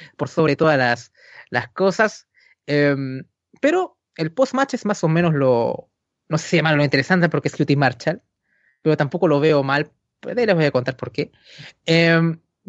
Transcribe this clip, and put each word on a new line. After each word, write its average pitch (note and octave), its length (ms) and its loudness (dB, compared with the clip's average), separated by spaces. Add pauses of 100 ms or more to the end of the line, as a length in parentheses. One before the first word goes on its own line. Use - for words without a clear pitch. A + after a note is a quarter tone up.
(160)
por C3+ 120 -6
sobre C#3+ 280 0
todas D#3 200 2
las, A#2+ 360 -2 (380)
las A#2+ 180 -6
cosas. G3 580 -2 (400)
Em, C#3 560 -2 (380)
pero E4 360 -2 (200)
el D#3+ 160 -4
post-match C4+ 420 -2
es A#3+ 100 -8
más G3+ 200 -4
o E3 40 2
menos E3 240 2
lo, B2+ 560 0 (400)
no D#3+ 100 -2
sé - 100 -8
si F3 80 0
llamarlo D3+ 260 2
interesante D3 460 2
porque D3+ 200 -2
es - 60 -6
Q D3 120 -2
T C#3+ 100 2
Marshall, C#3+ 440 -2 (640)
pero D#3 140 2
tampoco E3 320 0
lo D3 100 4
veo C#3+ 240 2
mal, C#3 300 -2 (260)
pues - 160 -12
de A#3 60 -2
ahí A#3 80 0
les F#3 80 2
voy D#3+ 80 2
a C#3+ 80 0
contar B2+ 240 -2
por - 160 -10
qué. - 180 -6 (560)
Em, E3 540 2 (280)